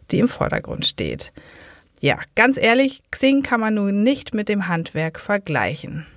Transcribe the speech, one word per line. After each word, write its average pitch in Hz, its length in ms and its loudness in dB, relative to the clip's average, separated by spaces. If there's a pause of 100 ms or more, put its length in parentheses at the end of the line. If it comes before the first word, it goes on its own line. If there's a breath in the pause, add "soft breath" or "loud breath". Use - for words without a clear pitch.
(100)
die - 80 2
im 240 100 4
Vordergrund - 580 -4
steht. - 480 -4 (640 loud breath)
Ja, 143 180 2 (160)
ganz 247 220 4
ehrlich, 262 540 2
Xing 277 320 2
kann 240 180 -2
man 220 140 0
nun 202 280 0
nicht 277 300 0
mit 208 160 -2
dem 202 180 -2
Handwerk 160 540 -4
vergleichen. 151 840 -4 (100)